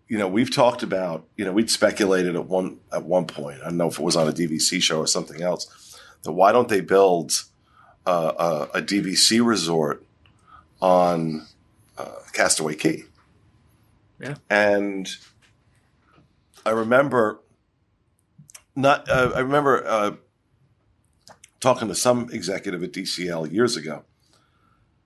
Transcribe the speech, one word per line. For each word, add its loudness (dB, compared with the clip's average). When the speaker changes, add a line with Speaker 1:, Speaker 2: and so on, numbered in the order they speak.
Speaker 1:
you -6
know, 0
we've 0
talked 2
about, -4
you -4
know, -4
we'd 2
speculated 2
at -6
one, -4
at -6
one 0
point, -12
I -12
don't -6
know 0
if -8
it -6
was 0
on 2
a -2
D -2
V -4
C -2
show 0
or -2
something -4
else, -6
that -8
why 6
don't 4
they 2
build, 4
uh, -2
a, 0
a -2
D -2
V -4
C 2
resort 0
on, 2
uh, -12
Castaway 0
Cay? -2
Speaker 2:
Yeah. -10
Speaker 1:
And 0
I 0
remember 2
not, 2
uh, 2
I 0
remember, 2
uh, 0
talking 0
to -6
some 0
executive -6
at -10
D -8
C -6
L -4
years 2
ago, -12